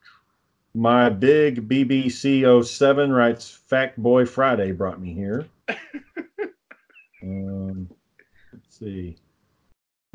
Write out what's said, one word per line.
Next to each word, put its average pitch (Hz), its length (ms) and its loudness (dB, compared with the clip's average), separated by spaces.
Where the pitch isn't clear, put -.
my 120 360 4
big 127 580 2
B 135 160 2
B 131 240 0
C 135 380 0
O 123 160 8
seven 139 500 2
writes, 117 380 0
"Fact 131 520 -4
Boy 123 220 4
Friday 120 480 -2
brought 90 280 -6
me 90 120 -12
here." 101 340 -8
<laughs> - 80 -8
Um, 95 640 -10
let's - 280 -20
see. 95 360 -12